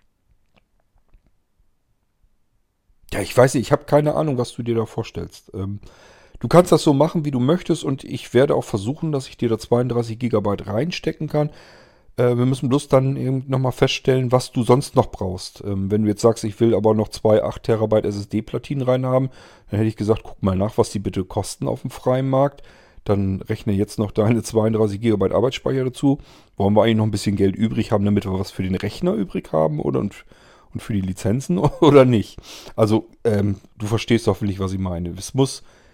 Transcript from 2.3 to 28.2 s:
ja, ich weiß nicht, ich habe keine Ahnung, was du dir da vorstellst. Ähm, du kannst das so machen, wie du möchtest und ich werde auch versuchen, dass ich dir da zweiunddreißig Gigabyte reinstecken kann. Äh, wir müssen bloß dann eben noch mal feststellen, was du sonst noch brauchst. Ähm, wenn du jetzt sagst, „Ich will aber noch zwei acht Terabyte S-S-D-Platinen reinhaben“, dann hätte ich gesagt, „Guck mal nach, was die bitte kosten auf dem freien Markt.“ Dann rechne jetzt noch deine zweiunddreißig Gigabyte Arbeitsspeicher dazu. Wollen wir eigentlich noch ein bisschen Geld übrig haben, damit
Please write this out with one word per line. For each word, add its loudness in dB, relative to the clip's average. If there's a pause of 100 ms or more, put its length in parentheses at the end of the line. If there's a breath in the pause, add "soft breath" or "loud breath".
ja, -4
ich -6
weiß 6
nicht, -2
ich -2
habe 0
keine 0
Ahnung, -2
was -4
du -10
dir -4
da -2
vorstellst. -12
Ähm, -8 (600 soft breath)
du -6
kannst 6
das 4
so 4
machen, 2
wie -4
du -2
möchtest 0
und -6
ich -12
werde 4
auch 0
versuchen, -4
dass -4
ich -20
dir 0
da 0
zweiunddreißig -2
Gigabyte -2
reinstecken -4
kann. 0 (680 loud breath)
Äh, 2
wir 2
müssen 0
bloß 0
dann 4
eben -4
noch 0
mal 0
feststellen, 2
was 2
du 0
sonst 4
noch 2
brauchst. -8
Ähm, -4
wenn 2
du 2
jetzt -2
sagst, 2
„Ich -6
will 4
aber 4
noch -2
zwei 2
acht -8
Terabyte 0
S-S-D-Platinen -6
reinhaben“, 0 (400 loud breath)
dann -2
hätte 2
ich -6
gesagt, 0
„Guck -18
mal 2
nach, -2
was 0
die -6
bitte -4
kosten -6
auf -4
dem -10
freien -2
Markt.“ 0 (400 soft breath)
Dann -2
rechne -6
jetzt -2
noch -2
deine 2
zweiunddreißig 0
Gigabyte 0
Arbeitsspeicher 0
dazu. 0 (400 soft breath)
Wollen 2
wir 6
eigentlich 4
noch 2
ein -2
bisschen -2
Geld 2
übrig -2
haben, 2
damit 2